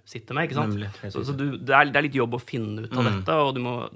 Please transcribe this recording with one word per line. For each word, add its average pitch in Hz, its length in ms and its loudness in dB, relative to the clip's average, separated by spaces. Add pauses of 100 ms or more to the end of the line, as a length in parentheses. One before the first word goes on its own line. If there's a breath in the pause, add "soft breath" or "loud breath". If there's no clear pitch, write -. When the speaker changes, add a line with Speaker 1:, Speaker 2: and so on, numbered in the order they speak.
Speaker 1:
sitter - 300 -14
med, 156 140 0
ikke 135 60 -6
sant? 107 200 0
Speaker 2:
Nemlig, 101 160 -4 (120)
helt 101 100 -10
Speaker 1:
Så, - 120 -4
så 135 100 -4
Speaker 2:
riktig. - 40 -6
Speaker 1:
du, 139 200 -2
det 135 160 0
er, 143 120 8
det 135 100 0
er 143 60 4
litt 143 120 -2
jobb 120 200 2
å 127 60 -4
finne 110 440 -6
ut 113 120 -10
av 123 80 4
Speaker 2:
Mm. 98 200 2
Speaker 1:
dette, - 100 -2
og 143 220 2
du 123 40 -4
må, 123 360 -4